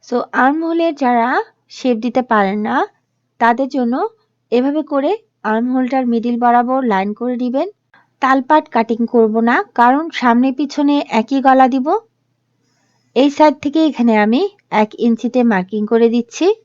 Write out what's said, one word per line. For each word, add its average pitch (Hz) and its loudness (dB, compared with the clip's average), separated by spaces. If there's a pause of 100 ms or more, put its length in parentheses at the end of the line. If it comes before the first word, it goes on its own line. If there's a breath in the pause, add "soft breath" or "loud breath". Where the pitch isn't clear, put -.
So 247 -6 (280)
আর্মহোলে 330 0 (160)
যারা 240 0 (500)
শেপ 247 0 (100)
দিতে 247 -2 (100)
পারেন 208 0 (100)
না, 233 -4 (640)
তাদের 240 0
জন্য 247 -2 (560)
এভাবে 277 0 (100)
করে 285 0 (320)
আর্মহোলটার 254 -2
মিডল 233 -2
বরাবর 240 2 (120)
লাইন 196 -2
করে 247 -6
দিবেন। 262 -4 (540 soft breath)
তালপাট 269 0 (100)
কাটিং 226 -2 (140)
করব 226 4 (140)
না, 247 2 (180)
কারণ 254 2 (160)
সামনে 247 2 (100)
পিছনে 285 0 (240)
একই 269 -2
গলা 262 4
দিব। 254 -2 (1300)
এই 277 4
সাইড 302 4
থেকে 294 -2 (100)
এখানে 233 0 (120)
আমি 233 2 (400)
এক 214 -2 (100)
ইঞ্চিতে 233 0 (120)
মার্কিং 190 -2 (100)
করে 233 4
দিচ্ছি। 233 -2 (180)